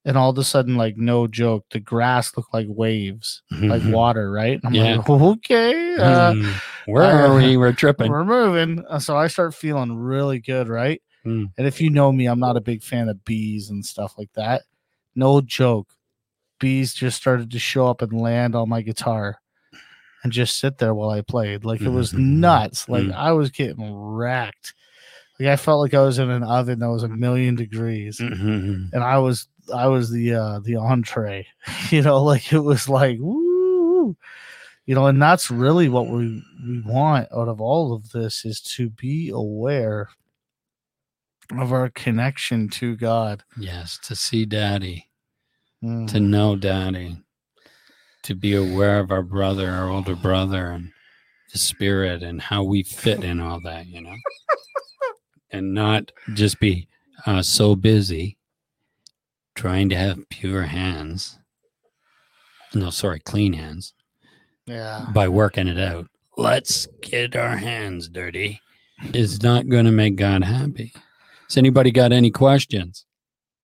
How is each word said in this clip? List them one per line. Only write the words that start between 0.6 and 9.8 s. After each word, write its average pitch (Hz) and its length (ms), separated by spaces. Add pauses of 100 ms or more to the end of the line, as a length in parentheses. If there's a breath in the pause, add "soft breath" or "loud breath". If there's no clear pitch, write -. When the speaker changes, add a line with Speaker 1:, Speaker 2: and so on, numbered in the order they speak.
Speaker 1:
like, 113 200
no 120 300
joke, 113 440
the 110 100
grass 120 560
looked - 180
like 113 140
waves, 107 800
like 107 320
Speaker 2:
Mm-hmm. 110 100
Speaker 1:
water, 113 380
right? 110 340
I'm 120 100
Speaker 2:
Yeah. 110 220
Speaker 1:
like, 110 140
Okay, 233 840
uh, 120 380
Speaker 2:
Mm. 104 200 (320 loud breath)
Where 113 160
are 151 300
Speaker 1:
Uh, 135 40
Speaker 2:
we? 131 200
We're 123 160
tripping. 127 380
Speaker 1:
we're 151 140
moving. 175 640
Uh, 156 100
so 143 180
I 151 120
start 165 260
feeling 139 420